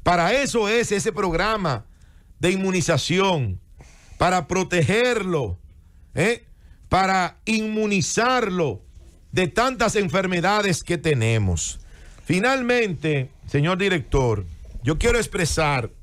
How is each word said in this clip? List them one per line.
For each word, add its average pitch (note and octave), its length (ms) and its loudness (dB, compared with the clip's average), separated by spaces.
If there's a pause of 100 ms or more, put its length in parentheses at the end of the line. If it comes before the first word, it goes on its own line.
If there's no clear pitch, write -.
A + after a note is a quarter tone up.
Para F3 300 2
eso A#3+ 360 0
es A3+ 240 0
ese G#3 200 -2
programa F#3 720 -2 (540)
de F3+ 140 0
inmunización, F3+ 1080 0 (560)
para F3 320 2
protegerlo, F3+ 1080 0 (560)
¿eh? A3+ 320 0 (420)
Para F#3+ 560 2
inmunizarlo G#3+ 1400 0 (500)
de F#3 160 0
tantas A#3+ 480 0
enfermedades F#3+ 840 0
que E3+ 160 -2
tenemos. A2+ 800 0 (460)
Finalmente, G#3 1040 0 (160)
señor D#3 320 2
director, C3+ 680 0 (360)
yo D3+ 160 0
quiero A#3+ 200 2
expresar D3+ 720 -2 (120)